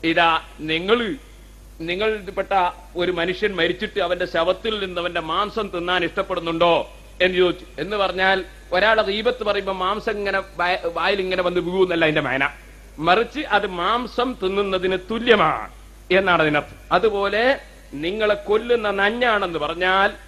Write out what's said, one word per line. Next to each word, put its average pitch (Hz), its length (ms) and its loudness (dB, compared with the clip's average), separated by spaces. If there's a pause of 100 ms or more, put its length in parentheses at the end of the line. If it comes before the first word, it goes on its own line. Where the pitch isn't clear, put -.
ഇതാ 165 340 4 (180)
നിങ്ങൾ, 175 560 0 (640)
നിങ്ങളിൽപ്പെട്ട 190 880 -2 (240)
ഒരു 175 160 0
മനുഷ്യൻ 185 440 -2
മരിച്ചിട്ട് 180 440 -2
അവന്റെ 180 260 0
ശവത്തിൽ 175 540 -2
നിന്ന് 180 220 -6
അവന്റെ 175 180 -4
മാംസം 196 560 -4
തിന്നാൻ 175 300 0
ഇഷ്ടപ്പെടുന്നുണ്ടോ 170 840 0 (320)
എന്ന് 185 160 2
ചോദിച്ചു. 180 280 2 (140)
എന്ന് 202 180 -6
പറഞ്ഞാൽ 190 480 2 (260)
ഒരാളെ 214 320 4
ഗീബത്ത് 220 400 -2
പറയുമ്പോ 196 300 -2
മാംസം 196 380 -2
ഇങ്ങനെ 196 300 -2 (160)
വായ-, 175 300 -2
വായിൽ 170 320 0
ഇങ്ങനെ 185 240 -2
വന്ന് 175 160 0
വീഴുന്നല്ല 175 460 2
അതിന്റെ 156 160 2
മേന, 135 280 0 (500)
മറിച്ച് 208 400 2
അത് 208 280 0
മാംസം 226 760 -2
തിന്നുന്നതിന് 190 540 -2 (140)
തുല്യമാണ് 196 600 2 (400)
എന്നാണ് 180 300 4
അതിനർത്ഥം. 147 340 0 (160)
അതുപോലെ 202 680 2 (340)
നിങ്ങളെ 202 420 0
കൊല്ലുന്ന 214 560 0
നഞ്ഞാണെന്ന് 202 680 0
പറഞ്ഞാൽ 185 520 2 (160)